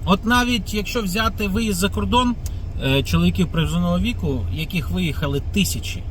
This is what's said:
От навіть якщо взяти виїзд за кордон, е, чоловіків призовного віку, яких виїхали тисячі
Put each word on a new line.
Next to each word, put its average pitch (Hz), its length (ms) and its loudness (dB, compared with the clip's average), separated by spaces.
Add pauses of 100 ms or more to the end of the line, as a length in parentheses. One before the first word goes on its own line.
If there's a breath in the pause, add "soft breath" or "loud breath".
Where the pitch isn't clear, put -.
От 190 200 2
навіть 247 480 2
якщо 214 280 -2
взяти 214 460 0
виїзд 202 320 0
за 196 100 2
кордон, 233 460 2 (480 loud breath)
е, 135 200 4
чоловіків 170 440 2
призовного 170 520 0
віку, 175 420 0 (120)
яких 160 360 -2
виїхали 147 520 0 (120)
тисячі - 580 0